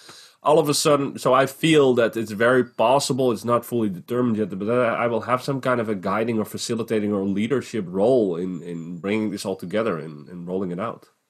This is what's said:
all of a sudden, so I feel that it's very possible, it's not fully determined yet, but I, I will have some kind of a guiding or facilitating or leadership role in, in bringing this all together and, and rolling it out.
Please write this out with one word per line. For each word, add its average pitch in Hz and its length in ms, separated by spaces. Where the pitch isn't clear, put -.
all 156 180
of 147 80
a 147 60
sudden, 143 440
so 127 160
I 135 120
feel 147 480
that 113 220
it's 110 140
very 120 320
possible, 127 680
it's 98 120
not 117 200
fully 117 240
determined 117 480
yet, 101 200
but 101 140
I, 117 340
I - 40
will 110 140
have 123 200
some 139 180
kind 123 200
of 107 80
a 107 80
guiding 107 420
or 104 60
facilitating 107 680
or 98 120
leadership 107 640
role 98 480
in, 90 260
in 85 360
bringing 104 320
this 95 140
all 98 120
together 98 420
and, 73 300
and 87 180
rolling 92 240
it 87 80
out. 107 300